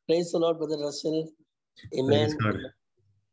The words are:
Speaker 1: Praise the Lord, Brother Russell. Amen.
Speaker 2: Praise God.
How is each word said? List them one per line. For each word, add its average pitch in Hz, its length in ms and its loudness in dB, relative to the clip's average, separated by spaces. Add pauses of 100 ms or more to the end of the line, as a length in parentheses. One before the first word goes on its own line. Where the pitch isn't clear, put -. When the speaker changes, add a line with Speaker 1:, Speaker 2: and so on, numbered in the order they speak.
Speaker 1:
Praise 170 260 2
the 175 60 0
Lord, 165 180 2
Brother 156 220 -4
Russell. 156 520 -4 (640)
Amen. 147 300 4
Speaker 2:
Praise 151 160 -2
God. 104 140 0 (760)